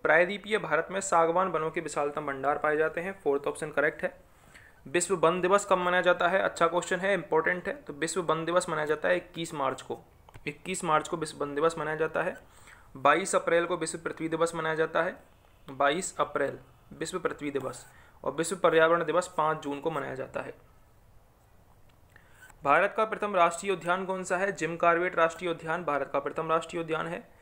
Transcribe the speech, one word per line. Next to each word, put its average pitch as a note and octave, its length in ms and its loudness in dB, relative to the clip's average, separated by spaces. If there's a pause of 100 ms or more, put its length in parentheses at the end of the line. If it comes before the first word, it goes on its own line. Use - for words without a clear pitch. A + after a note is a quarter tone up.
प्रायद्वीपीय G3 540 4
भारत D#3+ 340 0
में F#3+ 100 -4
सागवान E3+ 460 4
वनों D#3+ 240 -2
के E3+ 100 -4
विशालतम D3 440 -4
भंडार C#3 320 -2
पाए D3+ 200 2
जाते D#3+ 240 0
हैं, F#3+ 100 -6 (120)
फोर्थ C#3+ 240 0
ऑप्शन D3+ 240 -6
करेक्ट D3+ 320 0
है। F3+ 100 -6 (760)
विश्व F3 300 0
वन E3+ 240 4
दिवस G3 240 4
कब F#3 120 4
मनाया F3+ 240 2
जाता F3 260 4
है? F#3+ 140 2
अच्छा E3+ 260 2
क्वेश्चन F3 320 -2
है, G3 140 0
इंपॉर्टेंट F3 540 0
है। G3 100 -4
तो - 160 -14
विश्व D#3+ 300 -4
वन D#3+ 220 0
दिवस F3 240 0
मनाया D#3 160 -2
जाता D#3 240 0
है F3+ 80 2
इक्कीस E3 360 -8
मार्च C3+ 280 -2
को, - 180 -10 (480)
इक्कीस F3+ 360 -8
मार्च D#3 240 2
को E3+ 100 -4
विश्व D#3 200 -8
वन C#3+ 180 -6
दिवस E3 220 2
मनाया D#3 200 -4
जाता D#3+ 260 -2
है। F3+ 120 -4 (640)
बाईस D#3 380 4
अप्रैल F3 300 2
को F3 120 -2
विश्व D#3+ 220 -6
पृथ्वी D#3 300 -6
दिवस E3 260 0
मनाया D#3+ 200 -2
जाता D#3+ 280 2
है, F#3 120 -4 (520)
बाईस C#3+ 520 0
अप्रैल C#3 400 -2 (340)
विश्व D#3+ 260 -6
पृथ्वी D3+ 320 -4
दिवस, B2+ 340 -6 (380)
और C3+ 100 -2
विश्व E3 220 -2
पर्यावरण E3 500 6
दिवस E3+ 320 0
पाँच D#3 260 0
जून C#3+ 160 -6
को D#3+ 120 -4
मनाया C3+ 240 -6
जाता C3 260 -8
है। C3 120 -12 (2000)
भारत E3 340 4
का A3+ 80 2
प्रथम G#3 300 -4
राष्ट्रीय F3 380 2
उद्यान F3 320 -2
कौन F#3 180 -6
सा F3+ 140 0
है? G3 140 0
जिम E3 260 -4
कॉर्बेट E3+ 380 2
राष्ट्रीय E3+ 360 2
उद्यान E3 320 -4
भारत C#3+ 300 -2
का C#3+ 60 0
प्रथम D#3+ 300 -4
राष्ट्रीय E3+ 320 0
उद्यान D#3+ 260 -4
है। F3+ 160 -8 (180)